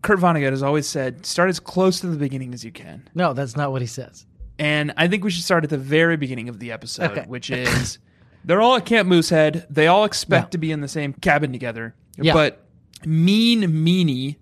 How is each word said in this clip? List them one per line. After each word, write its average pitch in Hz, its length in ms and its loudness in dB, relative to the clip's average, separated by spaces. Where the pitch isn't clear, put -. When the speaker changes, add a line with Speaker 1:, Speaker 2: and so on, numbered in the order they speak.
Speaker 1:
Kurt 208 180 2
Vonnegut 160 300 2
has 135 120 -2
always 143 260 0
said, 131 380 -6
"Start 175 240 0
as 175 120 -4
close 185 400 0
to 185 60 -8
the 165 100 -4
beginning 131 360 -6
as 117 120 -14
you 113 80 -14
can." - 420 -20
Speaker 2:
No, 170 180 0
that's 127 220 -6
not 143 160 -2
what 131 100 -4
he 120 60 -6
says. - 380 -16
Speaker 1:
And 151 380 0
I 160 100 4
think 185 160 0
we 208 80 0
should 170 140 -6
start 170 180 2
at 147 60 -4
the 151 80 -2
very 156 400 2
beginning 127 320 -6
of 110 100 -14
the 117 140 -10
episode, 117 380 -6
Speaker 2:
Okay. 110 180 -8
Speaker 1:
which 123 200 -12
is 127 480 -4
<laughs> - 220 -20
they're 190 180 2
all 247 140 6
at 233 100 -2
Camp 214 220 2
Moosehead. 165 600 4
They 156 180 4
all 196 160 6
expect - 440 0
Speaker 2:
Yeah. - 40 -12
Speaker 1:
to 180 60 -6
be 156 160 -2
in 151 80 -6
the 139 80 -8
same 143 240 -6
cabin 147 400 0
together. 113 420 -8
Speaker 2:
Yeah. 151 160 2
Speaker 1:
But 151 280 2
Mean 208 560 4
Meanie 147 560 0